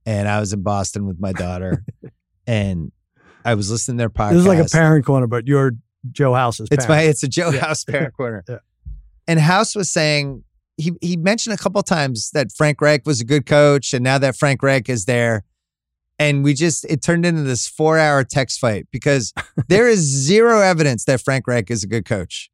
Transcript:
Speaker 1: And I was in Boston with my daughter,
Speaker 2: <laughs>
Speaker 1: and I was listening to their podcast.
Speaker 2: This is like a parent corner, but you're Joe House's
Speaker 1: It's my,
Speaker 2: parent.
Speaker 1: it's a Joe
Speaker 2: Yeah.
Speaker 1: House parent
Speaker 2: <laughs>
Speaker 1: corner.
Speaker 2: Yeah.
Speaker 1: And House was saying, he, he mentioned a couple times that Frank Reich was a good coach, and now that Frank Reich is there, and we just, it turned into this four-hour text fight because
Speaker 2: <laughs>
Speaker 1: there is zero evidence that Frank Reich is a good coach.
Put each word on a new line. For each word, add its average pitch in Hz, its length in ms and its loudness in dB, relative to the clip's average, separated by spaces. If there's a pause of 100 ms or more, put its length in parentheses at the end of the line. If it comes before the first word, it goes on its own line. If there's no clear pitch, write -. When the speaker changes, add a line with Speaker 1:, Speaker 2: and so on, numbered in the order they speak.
Speaker 1:
And 104 220 -2
I 104 100 0
was 104 140 -4
in 104 100 -6
Boston 101 440 -4
with 92 120 -8
my 95 140 -6
daughter, 90 500 -6 (320)
Speaker 2:
<laughs> - 320 -20
Speaker 1:
and 98 460 -2 (520)
I 120 100 2
was 101 160 -2
listening 120 260 -4
to 120 60 -2
their 113 80 -2
podcast. 107 220 -2
Speaker 2:
This 170 80 6
is 180 60 6
like 185 200 6
a - 40 -4
parent 156 360 4
corner, 135 200 2
but 117 200 -4
you're 139 260 2 (400)
Joe 131 220 2
House's 120 360 -2
Speaker 1:
It's 147 160 2
my, 156 100 4
Speaker 2:
parent. 156 140 4
Speaker 1:
it's 143 120 -2
a 143 60 -2
Joe 170 220 -2
Speaker 2:
Yeah. 135 100 0
Speaker 1:
House 156 240 -4
parent 143 300 -6
Speaker 2:
<laughs> - 20 -20
Speaker 1:
corner. 113 300 -6
Speaker 2:
Yeah. 120 120 -14 (680)
Speaker 1:
And 165 140 2
House 185 340 2
was 196 160 -4
saying, 147 540 -2 (320)
he, 165 240 -4
he 175 160 -4
mentioned 202 380 -2
a - 20 -8
couple 196 260 -2
times 135 500 -2
that 131 200 -2
Frank 151 300 0
Reich 147 240 2
was 139 160 0
a - 20 -4
good 135 220 0
coach, 147 480 4
and 123 100 -2
now 131 140 2
that 131 180 0
Frank 139 260 0
Reich 135 280 0
is 113 160 -2
there, 117 380 0 (720)
and 143 260 2
we 143 100 4
just, 151 300 -2
it 151 180 -4
turned 170 240 0
into 165 160 0
this 131 240 -4
four-hour 156 580 2
text - 360 -4
fight 107 320 -2
because 135 400 -2 (180)
Speaker 2:
<laughs> 135 180 -6
Speaker 1:
there 214 200 4
is 220 120 4
zero 170 600 4
evidence 160 460 2
that 131 160 2
Frank 135 260 -2
Reich 120 220 -2
is 113 120 -4
a 104 60 -8
good 104 160 -4
coach. - 500 -8